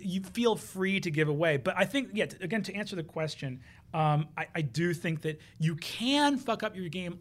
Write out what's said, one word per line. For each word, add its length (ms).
you 160
feel 360
free 440
to 100
give 180
away. 280
But 220
I 80
think, 260
yeah, 140
t-, 180
again, 200
to 100
answer 200
the 80
question, 580
um, 420
I, 180
I 60
do 320
think 300
that 180
you 180
can 600
fuck 260
up 140
your 140
game 300